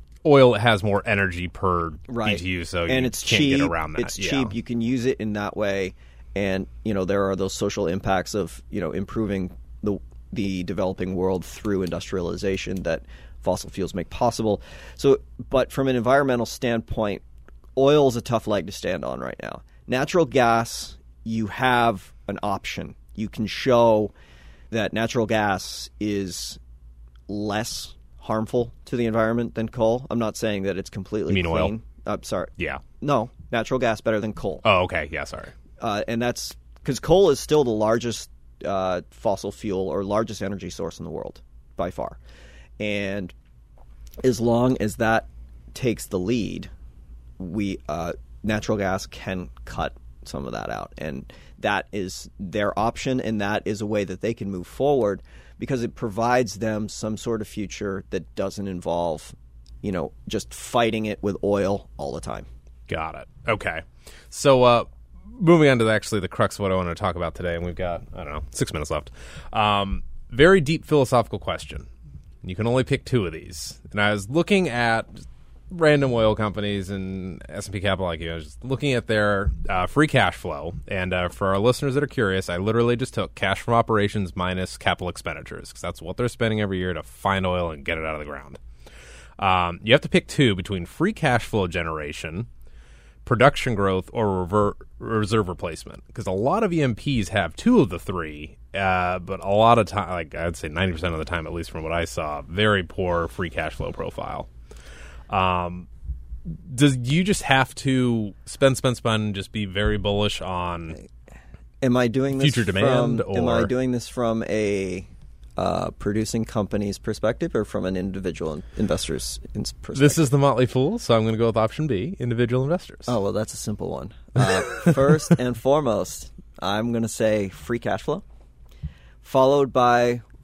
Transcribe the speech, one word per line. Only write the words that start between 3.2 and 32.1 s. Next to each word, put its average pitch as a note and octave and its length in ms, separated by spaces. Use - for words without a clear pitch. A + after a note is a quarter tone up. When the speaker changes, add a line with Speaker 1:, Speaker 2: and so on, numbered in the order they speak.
Speaker 1:
can't A2 180
Speaker 2:
cheap. C#3 160
Speaker 1:
get C#3+ 100
around D#2+ 260
that. G2 100
Speaker 2:
It's - 160
Speaker 1:
Yeah. F#2+ 100
Speaker 2:
cheap. C3 240
You A2+ 80
can A#2+ 180
use A#2 280
it C3 120
in G#2+ 140
that G#2 240
way. G2 380
And, F#2+ 320
you A2 80
know, F#2+ 120
there G2 260
are F#2+ 40
those F#2+ 200
social G2+ 320
impacts F#2+ 480
of, F#2 340
you G#2 100
know, E2+ 120
improving G2 580
the, G#2 160
the F#2+ 300
developing F#2 540
world F#2 280
through G2 380
industrialization F2+ 1000
that E2 180
fossil F2+ 300
fuels F2+ 240
make F2 160
possible. A2+ 500
So, C#3 220
but C3 220
from C3+ 160
an B2+ 80
environmental B2 500
standpoint, A2 800
oil C#3 320
is A#2+ 80
a A#2 60
tough A2+ 240
leg G2+ 220
to G2 40
stand F2 320
on B1+ 180
right B1 200
now. - 220
Natural D3 380
gas, A#2 760
you A2+ 240
have A#2 680
an G2+ 160
option. - 500
You G#2 120
can G#2+ 200
show A#2 680
that A2 240
natural A2+ 320
gas G#2 640
is G2+ 600
less G#2 680
harmful A#2 460
to - 100
the A#2+ 120
environment A2+ 480
than A2+ 120
coal. A#2 440
I'm A#2 80
not A2 180
saying G#2 260
that F#2+ 140
it's F#2+ 140
completely F#2+ 400
Speaker 1:
You G2 120
mean - 40
oil? D#2+ 220
Speaker 2:
clean. A2+ 120
I'm G#2 160